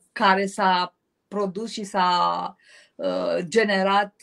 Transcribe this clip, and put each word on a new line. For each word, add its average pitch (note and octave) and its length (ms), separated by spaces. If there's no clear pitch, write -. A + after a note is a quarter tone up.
care G3 340
s-a F#3 480
produs G3+ 420
și A3 140
s-a, F3+ 720
uh, F3+ 460
generat, G3 840